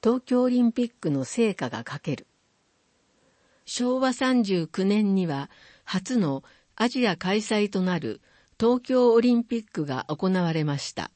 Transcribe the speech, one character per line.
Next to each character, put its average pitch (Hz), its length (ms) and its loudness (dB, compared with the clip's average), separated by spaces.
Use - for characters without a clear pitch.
東 240 220 2
京 247 180 2
オ 254 60 2
リ 247 140 2
ン 233 100 4
ピ 240 120 -2
ッ 233 160 -8
ク 160 100 -2
の 135 140 -2
聖 226 300 0
火 127 160 -6
が 117 120 -10
か - 160 -12
け 147 160 -6
る。 - 120 -14
昭 247 360 -2
和 262 120 2
三 254 320 0
十 185 220 0
九 185 180 -4
年 202 300 2
に 185 120 0
は 139 240 -6
初 190 340 -4
の 139 240 0
ア 233 120 0
ジ 247 200 0
ア 180 80 0
開 190 220 -2
催 208 300 0
と 196 140 -2
な 180 160 0
る 120 220 -6
東 240 220 2
京 247 320 4
オ 233 80 8
リ 247 140 4
ン 233 100 2
ピ 233 140 -4
ッ 220 120 -8
ク 156 160 -4
が 131 220 -6
行 165 200 -2
わ 180 240 2
れ 160 120 0
ま 147 140 -2
し - 140 -10
た。 - 240 -8